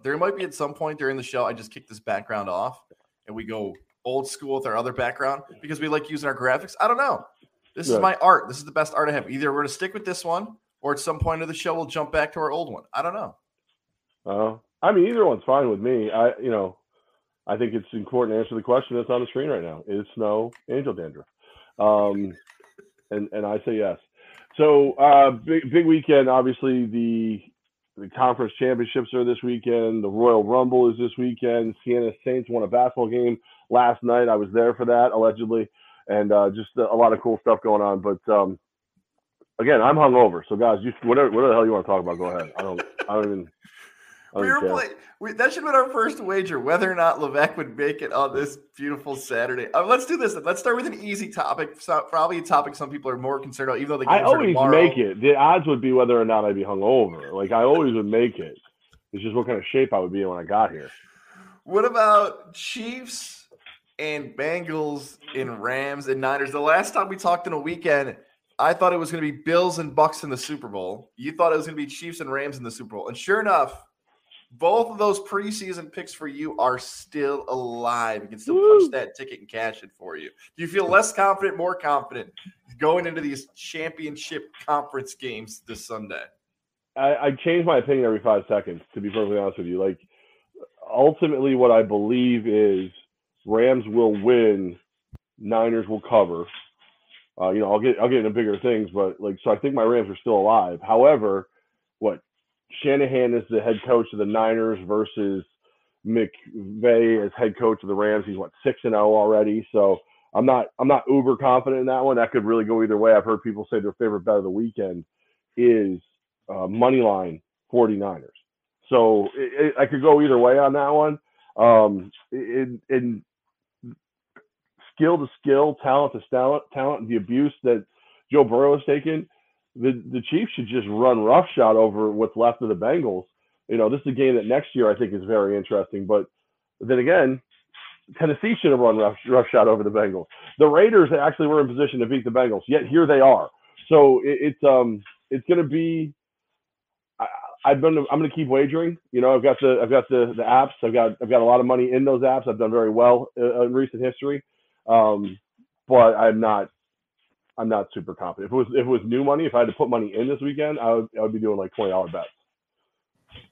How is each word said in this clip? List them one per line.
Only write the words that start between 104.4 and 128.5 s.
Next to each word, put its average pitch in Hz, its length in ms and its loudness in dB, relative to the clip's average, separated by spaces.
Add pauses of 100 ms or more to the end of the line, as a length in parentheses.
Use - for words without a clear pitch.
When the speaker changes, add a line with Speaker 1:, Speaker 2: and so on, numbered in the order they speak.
Speaker 2:
versus 101 560 -4 (640)
McVay 110 1160 0
as 98 100 -6
head 110 240 -4
coach 110 240 0
of 95 60 -8
the 98 60 -4
Rams. 104 300 0
He's, 101 120 -10
what, 95 140 -12 (140)
six 127 200 -2
and 110 100 -2
oh 107 180 4
already? 107 600 2
So 98 240 4 (360)
I'm 113 120 0
not, 127 220 2 (120)
I'm 131 80 0
not 139 180 4
uber 131 300 2
confident 131 460 0
in 127 60 -4
that 131 140 -2
one. 135 140 2
That 117 160 0
could 117 140 -2
really 113 180 2
go 113 180 0
either 107 140 0
way. 110 160 4
I've 104 140 4
heard 110 180 -2
people 107 260 -8
say 110 120 -2
their 98 120 -6
favorite 104 280 -4
bet 107 140 0
of 98 80 0
the 95 60 -6
weekend 98 540 -6 (540)
is, 107 420 2 (480)
uh, 95 200 -8
money 123 340 2
line 92 400 -2 (280)
forty-niners. 101 600 -2 (560)
So 110 480 4
it, 135 300 -2
it, 147 120 0
I 139 80 2
could 131 160 -2
go 147 200 6
either 135 160 4
way 123 200 6
on 139 140 4
that 143 180 0
one. 151 300 0 (380)
Um, 104 520 6 (220)
in, 123 580 -6
in 123 320 -2 (1700)
skill 165 240 2
to 143 100 -6 (140)
skill, 143 420 2
talent 139 300 2
to 110 160 -12
talent, 135 340 0 (100)
talent, 131 360 -6
the 117 80 0
abuse 127 360 -2 (100)
that 120 220 0 (460)
Joe 143 140 6
Burrow 139 320 2